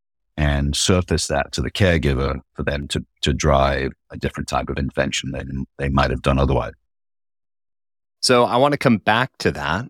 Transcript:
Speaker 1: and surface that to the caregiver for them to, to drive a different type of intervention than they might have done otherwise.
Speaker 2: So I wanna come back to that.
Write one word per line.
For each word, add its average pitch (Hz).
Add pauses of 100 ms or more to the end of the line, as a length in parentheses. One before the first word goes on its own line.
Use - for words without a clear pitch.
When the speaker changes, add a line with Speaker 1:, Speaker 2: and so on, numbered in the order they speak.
(360)
Speaker 1:
and 71
surface 90
that 71
to -
the 64
caregiver 69 (140)
for 80
them 71
to, - (160)
to 76
drive 67 (200)
a 71
different 71
type 65
of 69
intervention 67
than 67 (120)
they 69
might 67
have 65
done 67
otherwise. 64 (1500)
Speaker 2:
So 123
I 120
wanna 143
come 120
back 113
to 87
that. 76